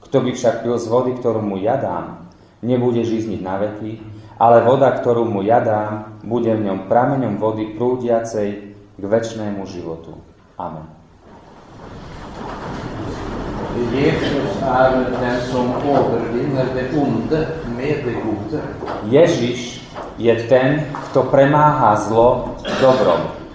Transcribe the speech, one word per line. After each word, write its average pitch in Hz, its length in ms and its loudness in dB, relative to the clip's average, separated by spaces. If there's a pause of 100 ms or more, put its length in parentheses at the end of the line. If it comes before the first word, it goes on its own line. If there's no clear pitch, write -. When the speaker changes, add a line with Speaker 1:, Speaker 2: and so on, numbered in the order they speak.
Speaker 1:
Kto 131 160 2
by 127 80 0
však 113 320 0
pil 120 160 0
z 92 80 -4
vody, 123 320 2
ktorú 110 240 0
mu 98 160 -4
ja 107 160 0
dám, 92 560 -6 (320)
nebude 123 400 0
žízniť 110 400 -4
na 92 160 -4
veky, 107 400 -6 (400)
ale 117 240 8
voda, 131 320 4
ktorú 117 320 0
mu 101 160 -2
ja 110 160 4
dám, 107 640 -2
bude 113 320 0
v 104 160 -2
ňom 95 160 -4
prameňom 120 560 2
vody 107 320 -2
prúdiacej 113 960 -2 (320)
k - 80 2
wiecznemu 104 560 -2
żywotu. 82 480 -10 (420)
Amen. 80 300 -10 (3000)
Speaker 2:
Jesus 143 680 0
är 131 280 4 (300)
den 123 200 0
som 123 260 -2 (240)
övervinner 127 840 0
det 127 260 -2
onde 135 480 0 (280)
med 147 280 0
det 120 100 -2 (100)
gode. 107 380 -4 (480)
Speaker 1:
Ježiš 123 720 2 (360)
je 113 160 4 (140)
ten, 135 320 4 (300)
kto 135 120 4
premáha 139 760 4
zlo 110 520 4 (320)
dobrom. 104 400 4 (340)